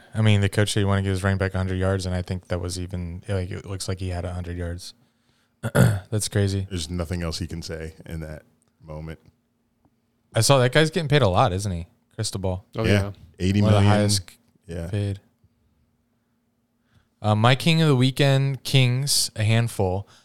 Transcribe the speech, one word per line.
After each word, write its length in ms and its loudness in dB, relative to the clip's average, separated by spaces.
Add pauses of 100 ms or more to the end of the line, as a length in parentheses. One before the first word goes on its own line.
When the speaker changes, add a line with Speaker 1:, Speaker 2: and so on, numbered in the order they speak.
(140)
Speaker 1:
I 80 -2
mean, 200 6
the 80 2
coach 240 0
said 80 0
he 40 2
wanted 160 2
to 40 -4
give 60 0
his 120 -2
running 160 0
back 140 -2
a 40 -4
hundred 220 -2
yards, 260 0
and 100 -4
I 60 -2
think 260 -8
that 120 -4
was 200 -6
even, 480 -8
like, 240 -4
it 140 -12
looks 220 -8
like 120 -4
he 100 -6
had 160 -6
a 80 -8
hundred 240 -8
yards. 360 -8 (420)
<clears throat> 380 -14
That's 540 2
crazy. 420 0
Speaker 2:
There's 200 -6
nothing 340 -4
else 160 -6
he 80 -6
can 140 -10
say 320 -10 (120)
in 160 -10
that 220 -14 (400)
moment. 360 -14 (1160)
Speaker 1:
I 60 2
saw 180 4
that 120 2
guy's 200 2
getting 180 -4
paid 140 2
a 60 4
lot, 240 2
isn't 180 -4
he? 160 -8 (260)
Cristobal. 520 -6 (120)
Speaker 3:
Oh, 60 -4
Speaker 2:
Yeah. 80 2
Speaker 3:
yeah. 200 2 (280)
Speaker 2:
Eighty 220 2
million. 140 4
Speaker 1:
One 80 4
of 60 6
the 0 -
highest 320 2 (460)
Speaker 2:
Yeah. 200 -8
Speaker 1:
paid. 320 -4 (2000)
Uh, 140 4
my 200 6
king 260 2
of 60 4
the 80 6
weekend, 680 2
Kings, 720 2
a 80 -2
handful. 640 0 (180)